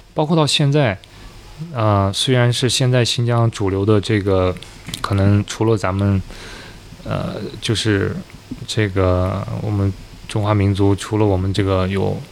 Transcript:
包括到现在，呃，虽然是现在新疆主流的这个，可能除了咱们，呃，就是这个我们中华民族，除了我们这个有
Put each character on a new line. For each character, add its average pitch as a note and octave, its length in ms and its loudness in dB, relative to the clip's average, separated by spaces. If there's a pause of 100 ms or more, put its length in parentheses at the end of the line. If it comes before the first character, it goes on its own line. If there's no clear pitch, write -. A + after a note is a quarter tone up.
(140)
包 D#3 100 0
括 D#3+ 120 2
到 D#3 100 4
现 C#3+ 240 2
在， C#3 260 2 (760)
呃， G2+ 400 2
虽 - 180 0
然 B2 200 4
是 A#2+ 160 0
现 B2 220 0
在 B2 140 4
新 A#2+ 220 0
疆 A#2 240 2
主 G2+ 200 -2
流 G2 140 0
的 G#2+ 160 4
这 G#2 200 0
个， F#2 340 2 (460)
可 - 160 -2
能 G2+ 300 4
除 - 180 -2
了 A2+ 120 4
咱 F#2+ 160 -2
们， G2 300 2 (840)
呃， - 320 -6 (240)
就 - 140 -2
是 G2 400 0 (520)
这 G#2+ 220 -2
个 F#2 580 0 (160)
我 A2 80 -4
们 G2 220 0 (360)
中 A2 140 -2
华 G#2 100 0
民 G2+ 220 2
族， G2 200 4
除 G#2+ 240 -4
了 G#2+ 60 4
我 G2 120 2
们 F#2+ 160 0
这 G2+ 100 0
个 F#2+ 260 2
有 G2 320 -2 (100)